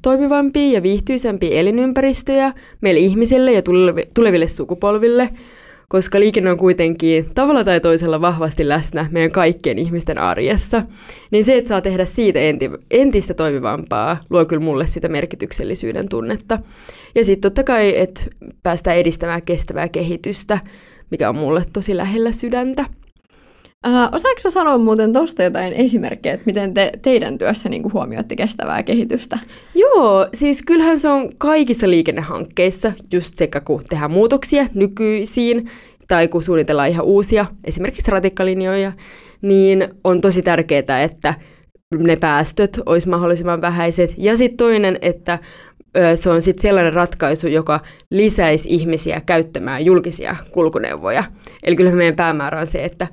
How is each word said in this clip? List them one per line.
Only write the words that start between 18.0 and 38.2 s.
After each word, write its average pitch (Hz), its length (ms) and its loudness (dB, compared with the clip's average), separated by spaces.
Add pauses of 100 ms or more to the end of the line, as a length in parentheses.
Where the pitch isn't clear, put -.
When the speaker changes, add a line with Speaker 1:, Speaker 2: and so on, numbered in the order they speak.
Speaker 1:
päästään 170 340 -2
edistämään 170 460 -2
kestävää 170 460 -4
kehitystä, 175 720 -4 (520)
mikä 143 180 -2
on 120 80 -2
mulle 156 260 -2 (100)
tosi 196 240 -4
lähellä 220 360 -2
sydäntä. 247 520 -4 (1000)
Speaker 2:
Ää, 240 280 2
osaatko 494 260 0
sä 381 120 0
sanoa 311 280 2
muuten 220 340 2
tosta 311 300 0
jotain 180 300 -2
esimerkkejä, 226 640 0
että - 120 -6
miten 196 280 -2
te, 196 180 0 (100)
teidän 247 360 0
työssä - 300 -2
niinku 156 240 -6
huomioitte 143 440 -6
kestävää - 460 -4
kehitystä? 233 560 -4 (360)
Speaker 1:
Joo, 320 600 4
siis 285 280 0
kyllähän 330 380 2
se 311 80 0
on 277 200 0 (100)
kaikissa 247 520 2
liikennehankkeissa, 175 1040 -2 (200)
just 175 240 -4
sekä 156 240 -2
kun 151 280 -4
tehdään 147 220 -4
muutoksia 240 640 2
nykyisiin, 220 960 -2 (380)
tai 170 200 2
kun 170 140 -2
suunnitellaan 151 460 0
ihan 170 160 -2
uusia, 202 420 2 (180)
esimerkiksi 175 460 -4
ratikkalinjoja, 190 840 -2 (500)